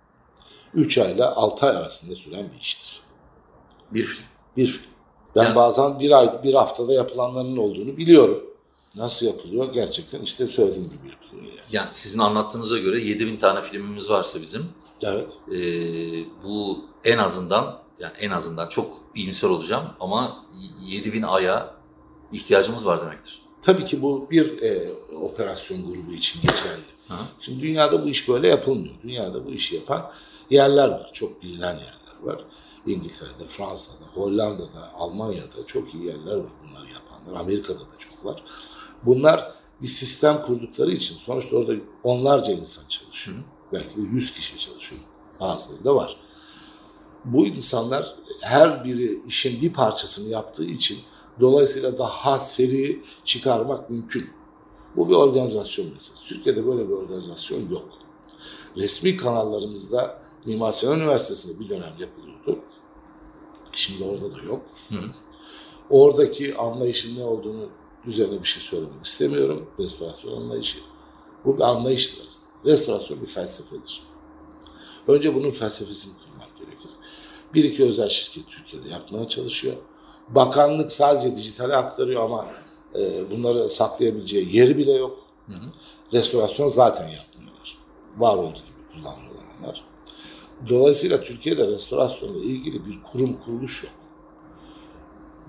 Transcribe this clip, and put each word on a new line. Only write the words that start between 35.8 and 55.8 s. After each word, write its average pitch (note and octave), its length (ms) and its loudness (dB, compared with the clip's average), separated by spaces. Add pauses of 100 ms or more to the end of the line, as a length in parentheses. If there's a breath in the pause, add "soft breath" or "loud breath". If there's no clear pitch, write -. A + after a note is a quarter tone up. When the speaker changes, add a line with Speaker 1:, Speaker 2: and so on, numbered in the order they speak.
Speaker 1:
iyi E2 120 -10
yerler D#2+ 300 -8
var F#2+ 160 -6 (120)
bunları D2 280 -20
yapanlar. - 500 -16
Amerika'da F#2+ 380 -6
da - 200 -20
çok - 260 -18
var. - 180 -10 (640 loud breath)
Bunlar C#3 480 4 (280 loud breath)
bir B2+ 60 -8
sistem D3+ 580 2
kurdukları A#2+ 460 -2
için - 260 -4
sonuçta B2 400 -4
orada A#2 160 0 (300)
onlarca B2 500 2
insan - 340 -10
çalışıyor. - 500 -12
Speaker 2:
Hı B2+ 40 -12
hı. D3 40 -16 (280)
Speaker 1:
Belki F#2 240 -10
de G#2+ 40 -4
yüz B2 320 -4
kişi - 260 -12
çalışıyor. - 420 -14 (380)
Bazıları - 460 -8
da C#3 100 4
var. - 220 -2 (1080 loud breath)
Bu B2+ 200 4
insanlar C3 680 -4 (260)
her C3+ 420 6
biri A#2+ 440 -2
işin A#2+ 340 -2
bir E3 120 0
parçasını G#2+ 560 -2
yaptığı G#2+ 360 -8
için G#2 320 -4 (420 loud breath)
dolayısıyla C3 580 6
daha B2+ 420 0
seri C3+ 640 0 (220 loud breath)
çıkarmak B2+ 640 -2
mümkün. A#2 400 -8 (640)
Bu - 140 2
bir F3+ 60 6
organizasyon B2 800 4